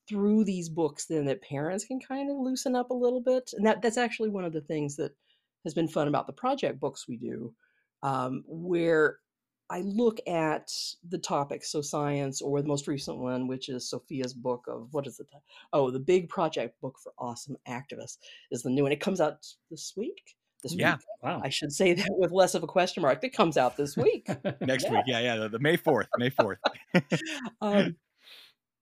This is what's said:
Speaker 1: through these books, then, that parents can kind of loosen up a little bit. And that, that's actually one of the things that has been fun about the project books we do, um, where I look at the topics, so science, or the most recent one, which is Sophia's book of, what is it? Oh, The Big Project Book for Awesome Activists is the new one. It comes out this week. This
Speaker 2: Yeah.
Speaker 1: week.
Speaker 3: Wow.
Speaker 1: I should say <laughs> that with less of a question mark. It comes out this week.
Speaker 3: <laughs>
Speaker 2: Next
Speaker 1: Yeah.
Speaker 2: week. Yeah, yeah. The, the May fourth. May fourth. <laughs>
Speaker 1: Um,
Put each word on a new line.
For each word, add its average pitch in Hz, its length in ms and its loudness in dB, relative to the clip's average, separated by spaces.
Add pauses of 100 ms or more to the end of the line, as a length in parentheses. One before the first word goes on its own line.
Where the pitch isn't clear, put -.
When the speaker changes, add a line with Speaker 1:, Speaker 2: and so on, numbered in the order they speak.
Speaker 1:
through 208 380 4
these 180 240 -2
books, 156 360 -2
then, 156 200 0
that 139 160 0
parents 160 440 -4
can 262 140 -6
kind 277 300 -6
of 285 80 -4
loosen 254 380 -2
up 247 160 -2
a 254 40 0
little 247 260 2
bit. 254 340 0
And 202 100 2
that, 220 160 4
that's 233 160 2
actually 233 320 0
one 196 160 -4
of 160 80 -4
the 156 80 -4
things 147 360 -4
that 151 140 -4 (540)
has 156 80 -4
been 165 140 2
fun 151 200 2
about 143 200 2
the - 60 -12
project 254 460 -2
books - 280 -4
we 123 100 -8
do, 143 360 -8 (500)
um, 131 440 -2
where 165 720 2 (540)
I 180 100 -4
look 214 460 2
at 160 440 0 (360)
the 170 120 -4
topics, 143 520 -2
so 151 120 -2
science, 143 580 -2
or 143 180 0
the 143 80 -2
most - 200 0
recent 143 320 -4
one, 127 280 -2
which 131 220 -6
is 123 180 -8
Sophia's 131 460 -6
book 123 340 -4
of, 123 260 -10
what 139 120 -2
is 120 140 -12
it? 135 80 -16 (460)
Oh, 139 180 2
The 131 80 -4
Big 175 280 2
Project 160 540 -2
Book 131 220 -10
for - 160 -18
Awesome 123 360 -8 (120)
Activists 127 500 -12 (320)
is 120 140 -6
the 127 80 0
new 139 100 4
one. 139 100 4
It 147 80 2
comes 190 220 0
out 151 240 0 (240)
this - 260 -14
week. 254 400 -8 (280)
This 131 100 -8
Speaker 2:
Yeah. 165 220 2
Speaker 1:
week. - 100 -14 (160)
Speaker 3:
Wow. 139 220 -4
Speaker 1:
I 147 60 -4
should 143 220 -4
say 185 220 4
<laughs> - 0 -
that 175 240 0
with 175 140 4
less 185 240 6
of 165 80 -2
a 156 40 -6
question 185 360 0
mark. 143 200 4
It 254 120 -4
comes 165 220 4
out 127 200 4
this 143 180 -2
week. - 320 2
Speaker 3:
<laughs> - 340 -4
Speaker 2:
Next 131 240 0
Speaker 1:
Yeah. - 60 0
Speaker 2:
week. 107 140 4
Yeah, 123 140 2
yeah. 120 160 2
The, 110 140 -2
the 113 100 -4
May 160 180 4
fourth. 127 300 2 (100)
May 123 140 2
fourth. 104 260 2 (380)
<laughs> 180 40 10 (640)
Speaker 1:
Um, 202 340 4 (880)